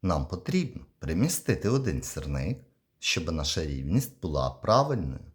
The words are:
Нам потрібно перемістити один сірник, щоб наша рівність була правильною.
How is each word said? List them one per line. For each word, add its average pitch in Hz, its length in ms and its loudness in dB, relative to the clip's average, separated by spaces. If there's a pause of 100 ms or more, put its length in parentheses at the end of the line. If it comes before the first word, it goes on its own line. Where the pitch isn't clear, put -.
Нам 78 260 2
потрібно - 580 -2 (120)
перемістити 104 680 0
один 113 340 2
сірник, 71 560 -4 (400)
щоб 82 340 0
наша 80 320 0
рівність 71 560 0
була 69 300 0
правильною. 123 760 2 (100)